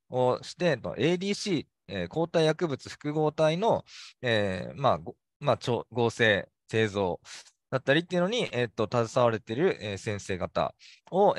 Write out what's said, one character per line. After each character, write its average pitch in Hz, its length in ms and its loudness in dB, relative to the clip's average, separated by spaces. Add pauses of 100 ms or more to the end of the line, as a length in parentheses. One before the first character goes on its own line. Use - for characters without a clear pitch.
(120)
を 127 320 2
し - 100 -14
て、 180 120 -4
え 160 100 4
っ - 20 -12
と、 90 180 -8
エ 151 180 2
ー 180 40 0
デ 185 80 -6
ィ 202 60 -2
ー - 20 0
シ 202 180 -4
ー、 143 140 -2 (220)
え 95 160 -4
ー、 85 40 -4
抗 165 200 -2
体 165 180 2
薬 160 220 2
物 135 200 -6
複 - 260 -8
合 151 180 2
体 160 260 2
の、 202 260 2 (380)
え 101 500 0
ー、 82 80 -14
ま 127 140 4
あ、 82 60 0
ご-、 - 160 -12 (240)
ま 135 140 2
あ、 - 40 2
ち - 120 -6
ょ-、 110 200 0
合 117 220 2
成、 107 360 2 (220)
製 113 180 2
造 95 320 -2 (520)
だ 131 80 -2
っ - 20 -4
た 135 140 2
り 170 60 2
っ - 20 -8
て 180 120 -8
い 175 40 2
う - 20 2
の 185 80 0
に、 233 220 -2
え 123 140 0
っ - 40 -8
と、 107 180 -2
携 120 380 0
わ 117 60 4
れ 107 80 -4
て - 120 -12
い 113 40 -4
る、 165 260 0
え 101 140 -6
ー、 - 20 -10
先 104 220 -6
生 95 180 -6
方 85 380 -2 (340)
を、 190 300 4